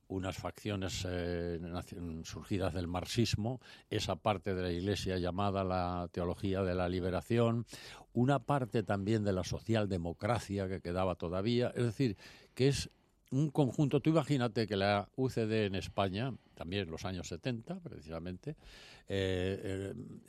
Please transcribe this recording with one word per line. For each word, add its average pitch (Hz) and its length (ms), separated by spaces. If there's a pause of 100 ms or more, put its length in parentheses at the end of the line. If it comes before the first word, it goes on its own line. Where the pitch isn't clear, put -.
unas 92 300
facciones, 92 720
eh, 87 520
naci-, 87 360 (280)
surgidas 92 500
del 90 120
marxismo, 107 760 (280)
esa 95 280
parte 98 380
de 92 80
la 90 80
Iglesia 95 460
llamada 95 480
la 90 480
teología 92 500
de 90 120
la 90 160
liberación, 110 760 (480)
una 131 280
parte 123 420
también 101 420
de 101 80
la 90 120
socialdemocracia 101 1200
que 95 140
quedaba 90 320
todavía, 104 600
es 123 100
decir, 113 340 (360)
que 131 140
es - 220 (400)
un 139 200
conjunto. 143 500
Tú 156 100
imagínate 123 560
que 101 100
la 101 400
U 131 140
C 113 160
D 107 180
en 98 100
España, 98 600 (200)
también 92 280
en 80 80
los 80 160
años 90 200
setenta, 127 540
precisamente, 85 760 (520)
eh, 95 560
eh, 98 300 (340)